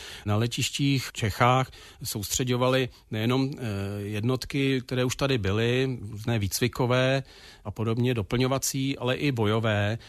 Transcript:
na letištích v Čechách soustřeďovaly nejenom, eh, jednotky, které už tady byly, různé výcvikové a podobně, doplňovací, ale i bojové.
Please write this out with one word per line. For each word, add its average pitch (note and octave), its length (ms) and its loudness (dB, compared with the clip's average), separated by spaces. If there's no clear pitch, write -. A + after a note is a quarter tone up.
na G#2 100 2
letištích B2+ 720 0
v - 60 -12
Čechách B2+ 580 2
soustřeďovaly B2+ 840 0
nejenom, B2+ 400 0
eh, G#2 500 -6
jednotky, B2 800 -2
které B2 240 -2
už B2 120 -2
tady C3+ 220 0
byly, A#2 600 0
různé A2 280 -2
výcvikové B2+ 840 2
a G#2+ 60 -8
podobně, A2+ 440 0
doplňovací, C3 840 0
ale B2 180 0
i D3 160 0
bojové. G#2+ 640 2